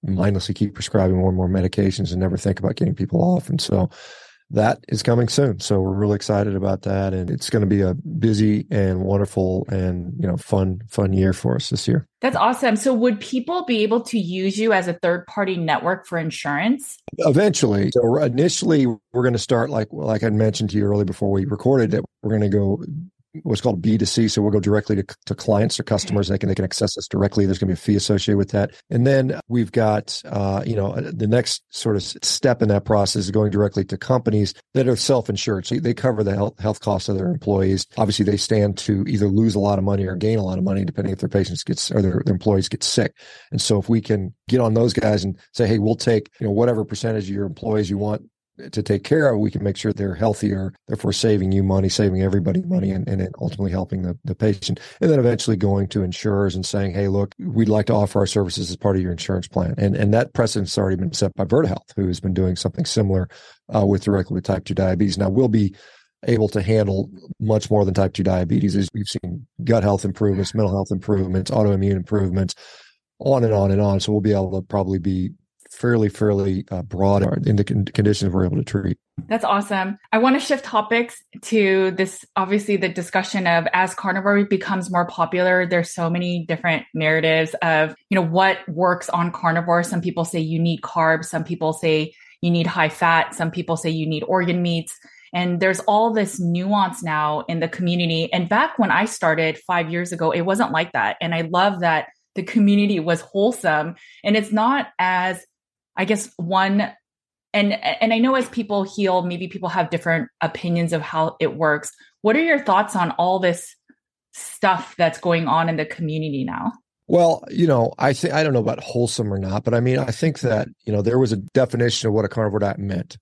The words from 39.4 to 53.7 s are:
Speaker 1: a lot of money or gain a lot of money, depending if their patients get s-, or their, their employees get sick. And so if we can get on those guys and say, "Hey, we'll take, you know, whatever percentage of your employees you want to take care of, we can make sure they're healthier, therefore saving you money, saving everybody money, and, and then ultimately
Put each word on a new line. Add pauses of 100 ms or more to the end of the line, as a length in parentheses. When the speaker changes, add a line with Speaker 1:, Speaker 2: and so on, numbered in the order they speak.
Speaker 1:
a
lot
of
money
or
gain
a
lot
of
money,
depending
if
their
patients
get
s-,
or
their,
their
employees
get
sick. (380)
And
so
if
we
can (140)
get
on
those
guys
and (140)
say,
"Hey,
we'll
take, (100)
you
know,
whatever
percentage
of
your
employees
you
want (500)
to
take
care
of,
we
can
make
sure
they're
healthier, (120)
therefore
saving
you
money,
saving
everybody
money,
and,
and
then (100)
ultimately